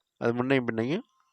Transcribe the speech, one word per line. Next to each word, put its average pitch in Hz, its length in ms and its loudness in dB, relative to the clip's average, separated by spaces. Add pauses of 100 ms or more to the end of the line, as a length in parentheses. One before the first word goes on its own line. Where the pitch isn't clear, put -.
(220)
அது 120 120 0
முன்னையும் 123 340 2
பின்னையும் 120 360 -2 (300)